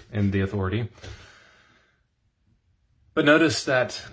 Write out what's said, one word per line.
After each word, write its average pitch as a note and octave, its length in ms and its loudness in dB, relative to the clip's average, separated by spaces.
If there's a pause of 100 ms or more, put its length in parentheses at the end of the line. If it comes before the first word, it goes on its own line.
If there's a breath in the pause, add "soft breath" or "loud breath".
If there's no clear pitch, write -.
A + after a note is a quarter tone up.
(120)
in G2+ 180 0
the F#2+ 120 0
authority. G2+ 460 -4 (2250 loud breath)
But D#3 120 0
notice D3+ 400 4
that B2+ 360 -2 (120)